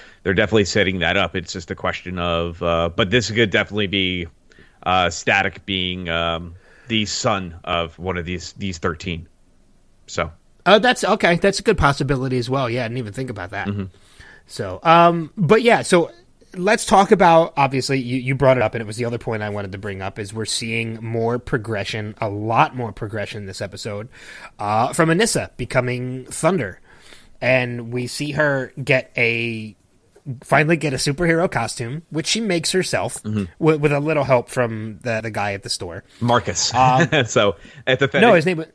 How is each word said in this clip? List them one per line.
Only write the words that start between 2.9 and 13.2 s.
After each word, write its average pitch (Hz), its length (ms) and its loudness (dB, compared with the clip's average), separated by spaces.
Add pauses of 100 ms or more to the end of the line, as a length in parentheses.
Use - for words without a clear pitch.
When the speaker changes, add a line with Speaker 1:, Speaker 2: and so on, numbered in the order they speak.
Speaker 1:
but 104 160 0
this 117 200 0
could 110 200 2
definitely 104 360 0
be, 92 400 -2 (560)
uh, 90 260 2
Static 98 560 0
being, 90 440 -4
um, 82 460 -4 (340)
the 110 160 0
son 95 580 -4
of 85 340 -4
one 90 200 -6
of 85 80 -6
these, 87 280 -8
these 95 260 -8
thirteen. 85 480 -6 (800)
So. - 240 -4 (340)
Speaker 2:
Oh, 190 120 8
that's, 240 260 2
okay, 180 340 2
that's 196 220 2
a - 40 -8
good 202 140 2
possibility 135 600 0
as 117 120 -2
well. 131 200 -2
Yeah, 123 120 -4
I 113 60 -4
didn't 120 120 -6
even 104 140 -8
think 127 180 -8